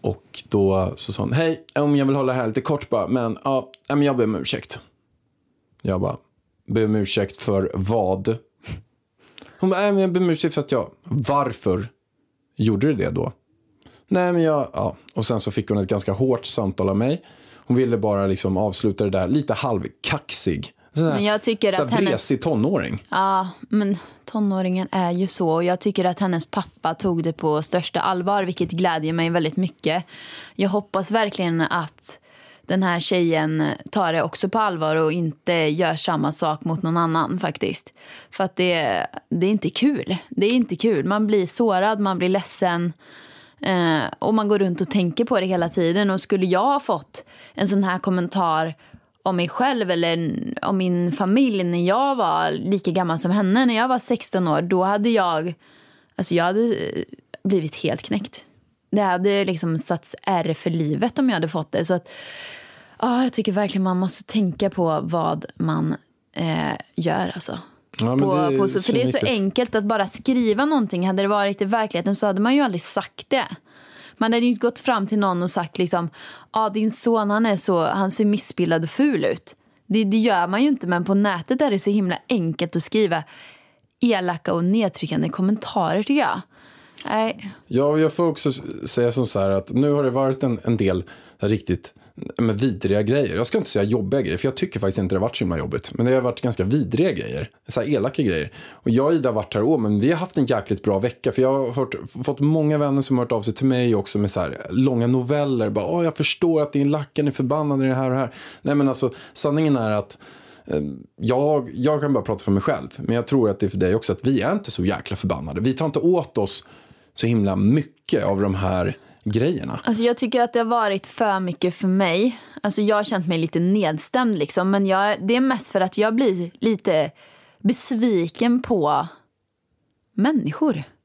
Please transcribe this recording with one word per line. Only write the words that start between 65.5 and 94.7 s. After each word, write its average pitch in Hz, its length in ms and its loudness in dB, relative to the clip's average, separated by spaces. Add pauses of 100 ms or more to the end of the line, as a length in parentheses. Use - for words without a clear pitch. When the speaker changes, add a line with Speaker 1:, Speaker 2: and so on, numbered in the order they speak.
Speaker 2:
man, 156 400 -2 (400)
eh, 160 380 -2 (220)
gör, 175 380 -2
alltså. - 260 -6 (400)
Speaker 1:
Ja, 110 60 0
men 127 140 2
Speaker 2:
På, 185 160 2
Speaker 1:
det 147 200 0
är - 20 2
Speaker 2:
på, 131 100 2
så, 156 140 0
för - 120 0
det - 80 2
är - 40 2
så - 60 0
Speaker 1:
svinviktigt. 262 300 0
Speaker 2:
enkelt 208 340 -2
att 214 80 2
bara 208 240 0
skriva 240 580 2
någonting. 220 420 0
Hade 190 140 2
det 196 60 2
varit 202 340 0
i 202 40 0
verkligheten 202 500 0
så 214 100 0
hade 196 160 2
man 233 140 4
ju 294 60 6
aldrig 202 200 0
sagt - 480 -6
det. 262 180 0 (720)
Man 226 160 0
hade 233 120 2
ju 247 60 4
inte 233 160 0
gått 240 120 -2
fram 214 280 0
till 214 120 0
någon 185 240 2
och 175 60 0
sagt 170 280 -4
liksom, 175 320 0 (440)
"Ja, 220 160 0
din 214 220 0
son, 226 380 2
han 214 160 2
är 202 120 2
så, 175 280 2
han 190 260 0
ser 214 140 2
missbildad 175 580 0
och 160 60 -6
ful 254 360 0
ut." - 300 -4 (320)
Det, 220 160 2
det 202 140 2
gör 208 300 2
man 196 140 0
ju 285 60 4
inte, 269 200 0
men 175 180 0
på 196 80 2
nätet 202 480 0
är 285 100 4
det 196 80 0
så 202 100 0
himla 196 300 0 (100)
enkelt 170 460 -2
att 170 80 0
skriva 170 400 0 (760)
elaka 185 540 0
och 170 100 0
nedtryckande 175 680 0
kommentarer, 190 720 0
tycker 277 180 0
jag. - 200 -2 (640)
Nej. 214 460 -4 (160)
Speaker 1:
Ja, 127 160 2
och 147 160 4
jag 156 140 2
får 170 140 2
också 151 220 0
s-, - 420 -4
säga 120 200 2
som 123 140 0
så 104 140 -2
här 98 100 2
att 98 220 0
nu 139 200 2
har 143 120 2
det 131 60 2
varit 131 340 0
en, 120 200 0
en 117 140 0
del 92 260 0 (340)
riktigt, 101 560 -2 (440)
men 113 200 0
vidriga 104 440 0
grejer. 113 340 0
Jag 117 120 0
ska - 100 -2
inte - 120 -2
säga 101 140 0
jobbiga 107 380 0
grejer, - 160 -2
för - 100 -2
jag 131 100 -2
tycker 185 220 -4